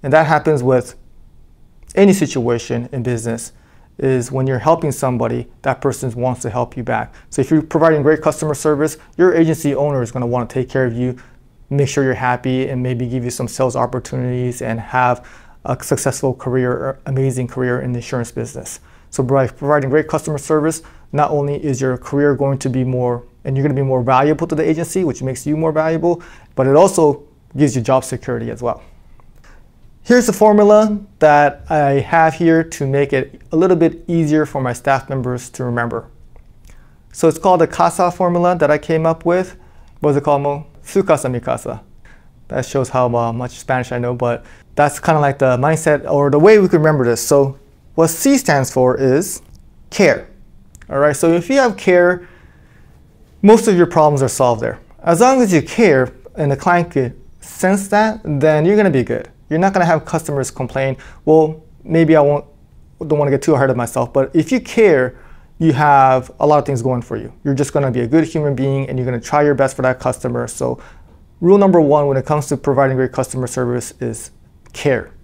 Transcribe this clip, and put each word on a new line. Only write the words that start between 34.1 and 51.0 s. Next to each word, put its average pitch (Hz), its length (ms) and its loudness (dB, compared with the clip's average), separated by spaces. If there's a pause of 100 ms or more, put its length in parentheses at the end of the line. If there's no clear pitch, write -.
for 147 160 -6
my 123 100 -4
staff 135 380 -2
members 123 400 -6
to - 140 -10
remember. 120 420 -6 (1080)
So - 160 2
it's 160 100 0
called 185 220 2
the 165 60 4
casa 175 440 0
formula 175 460 0
that 180 140 0
I 151 80 2
came 160 260 -2
up 160 220 -2
with. 180 300 -2 (440)
What 151 100 0
was 139 60 2
it 143 80 -2
called, 143 180 2
Mo? 143 240 -4 (160)
Su - 200 -2
casa, 160 260 0
mi 123 120 -4
casa. 120 420 -8 (640)
That 123 160 -6
shows 135 240 -4
how, 123 260 0
uh, 117 180 -2
much 123 260 -10
Spanish 127 340 -6
I 123 60 -6
know, 123 160 -4
but 120 320 -4 (280)
that's 147 240 0
kinda 156 220 2
like 139 180 0
the 127 200 2
mindset 151 520 0
or 143 200 2
the 147 80 2
way 208 200 8
we 185 100 4
can 180 100 2
remember 151 260 2
this. 117 160 0
So 139 380 2 (360)
what 160 140 2
C 269 300 0
stands 139 320 0
for 127 260 2
is 135 460 0 (480)
care. 151 380 2 (600)
All 139 100 -4
right, 147 180 2